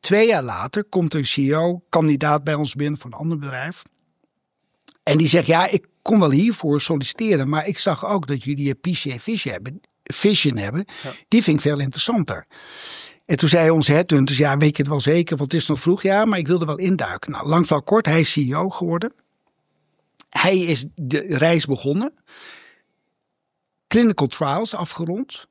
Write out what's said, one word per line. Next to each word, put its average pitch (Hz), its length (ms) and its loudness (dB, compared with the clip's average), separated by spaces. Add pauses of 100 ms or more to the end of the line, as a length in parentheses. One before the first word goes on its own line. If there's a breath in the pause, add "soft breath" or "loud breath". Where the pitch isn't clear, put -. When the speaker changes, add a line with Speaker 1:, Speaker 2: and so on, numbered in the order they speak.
Speaker 1:
Twee 208 260 2
jaar 202 160 2
later 123 420 -6
komt 170 300 -2
er 160 40 -2
een 139 60 -2 (100)
C - 20 -2
E 139 200 0
O, 175 320 -2
kandidaat 151 560 2
bij 156 100 -2
ons 147 200 -4
binnen 147 260 -4
voor 127 120 -16
een 107 60 -16
ander 160 200 -4
bedrijf. 139 440 -10 (1200)
En 147 160 2
die 160 100 4
zegt, 165 180 4
"Ja, 165 200 4
ik 190 200 0 (160)
kom 214 180 4
wel 160 100 4
hiervoor 151 500 2
solliciteren, 156 680 0
maar 156 180 -2
ik 202 120 -6
zag 185 280 -2
ook 190 200 -2
dat 135 180 -6
jullie 143 240 -4
een 139 240 -4
P 156 100 -2
C - 100 -6
A 123 60 -8
Vision 196 340 -6
hebben, 113 280 -12 (240)
Vision 170 520 2
hebben. 110 280 -4 (180 loud breath)
Speaker 2:
Ja. 135 100 -10 (160 loud breath)
Speaker 1:
Die 220 140 6
vind 156 140 2
ik 143 60 0
veel 147 160 0
interessanter." 139 680 -2 (800 loud breath)
En 165 100 0
toen 160 120 2
zei 165 220 4
onze 156 220 4
headhunters, 143 460 4
"Ja, 139 180 2
weet 147 200 4
je 151 60 -2
het 139 80 -2
wel 147 100 -2
zeker, 160 360 0
want 139 160 -4
het 165 80 0
is - 80 -4
nog 143 120 0
vroeg." 180 220 0
"Ja, 196 220 2
maar 208 140 0
ik 160 80 -4
wil 170 140 2
er 165 60 -2
wel 151 120 -4
induiken." 156 540 -4
Nou, 135 160 -8
lang 165 180 2
verhaal 147 180 0
kort, 214 220 2
hij 160 140 2
is 156 120 2
C - 40 0
E 135 200 0
O 175 120 -2
geworden. 175 440 -4 (1160)
Hij 190 300 2
is 165 260 0 (100)
de 139 340 -4
reis 160 380 2
begonnen. 143 460 -2 (1700 loud breath)
Clinical 214 400 2
trials 156 480 -4
afgerond. 175 760 -8